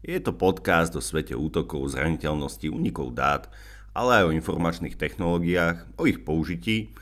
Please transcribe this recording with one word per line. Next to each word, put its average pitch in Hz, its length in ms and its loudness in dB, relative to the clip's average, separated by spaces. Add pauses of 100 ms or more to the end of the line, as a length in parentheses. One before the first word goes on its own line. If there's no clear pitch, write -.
Je 175 160 -4
to 95 160 -2
podcast 85 640 4
o 69 40 -4
svete 76 360 -2
útokov, 71 560 -2
zraniteľnosti, 76 720 -2
únikov 76 480 -4
dát, 69 320 0 (480)
ale 123 240 2
aj 98 80 8
o 80 80 4
informačných 82 640 -2
technológiách, 85 880 0 (160)
o 160 80 6
ich - 160 -4
použití, 87 640 -2 (120)